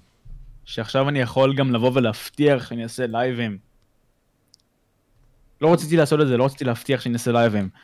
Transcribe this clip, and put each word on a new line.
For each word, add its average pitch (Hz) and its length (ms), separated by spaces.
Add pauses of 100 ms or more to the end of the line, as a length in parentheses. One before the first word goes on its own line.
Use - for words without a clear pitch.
(640)
שעכשיו 131 440
אני 143 100
יכול 131 360
גם 131 180
לבוא 120 220
ולהבטיח 131 760
שאני 117 140
אעשה 113 240
לייבים. 117 520 (2000)
לא 156 120
רציתי 165 240
לעשות 151 240
את 139 80
זה, 123 80
לא 123 100
רציתי 135 180
להבטיח 123 360
שאני 120 140
אעשה 120 180
לייבים. 107 360 (160)